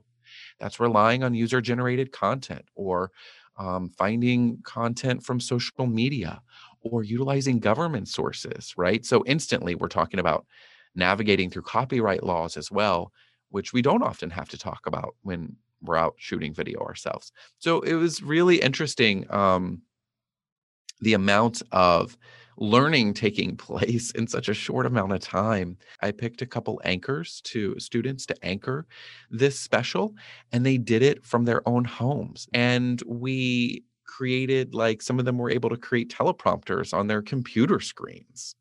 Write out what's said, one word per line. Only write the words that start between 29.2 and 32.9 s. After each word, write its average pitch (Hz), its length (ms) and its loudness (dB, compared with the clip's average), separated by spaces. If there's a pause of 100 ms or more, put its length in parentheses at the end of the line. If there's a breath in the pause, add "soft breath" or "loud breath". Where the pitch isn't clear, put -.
this 135 280 0
special, 185 560 -2 (380 loud breath)
and 123 120 2
they 135 140 4
did 113 240 2
it 143 220 4
from 120 200 0
their 117 240 2
own 120 160 2
homes. 117 680 -4
And 123 540 2